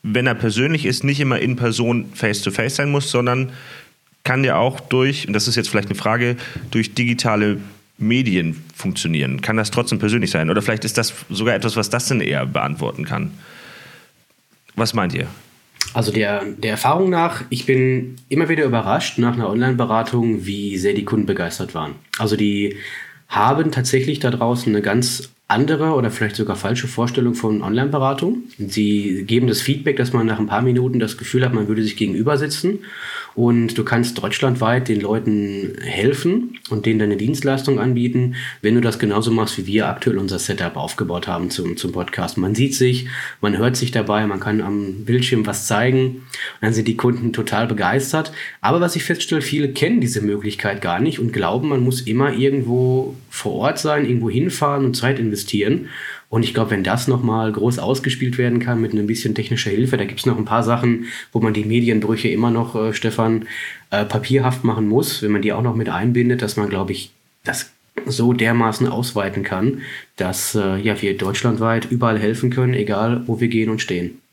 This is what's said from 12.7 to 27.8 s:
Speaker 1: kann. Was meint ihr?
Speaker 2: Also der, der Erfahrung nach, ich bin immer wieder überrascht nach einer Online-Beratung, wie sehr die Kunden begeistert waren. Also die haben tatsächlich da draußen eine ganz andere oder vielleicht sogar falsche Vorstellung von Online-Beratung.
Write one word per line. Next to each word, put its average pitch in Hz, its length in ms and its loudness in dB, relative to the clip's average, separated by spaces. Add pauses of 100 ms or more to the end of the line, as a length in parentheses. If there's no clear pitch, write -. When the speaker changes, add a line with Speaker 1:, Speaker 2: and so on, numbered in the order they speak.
Speaker 1:
kann. 80 260 -4 (1400)
Was 110 180 0
meint 95 220 0
ihr? - 140 -4 (680)
Speaker 2:
Also 107 160 0
der, 101 360 0
der 104 260 -4
Erfahrung 156 360 2
nach, 170 420 0
ich 123 140 -4
bin 127 520 2 (120)
immer 151 200 0
wieder 156 160 2
überrascht 120 540 0
nach 120 160 2
einer 113 140 0
Online-Beratung, 117 960 0
wie 101 340 -4
sehr 98 160 2
die 101 100 -2
Kunden 104 220 0
begeistert 90 500 -4
waren. 76 180 -6 (240)
Also 107 160 2
die 101 420 0 (520)
haben 143 420 2
tatsächlich 131 480 0
da 123 120 0
draußen 120 440 0
eine 104 80 2
ganz 117 480 0 (180)
andere 147 440 2
oder 120 180 2
vielleicht 107 260 -2
sogar 101 200 -2
falsche 123 320 -2
Vorstellung 120 460 0
von 107 280 0
Online-Beratung. 135 840 0 (120)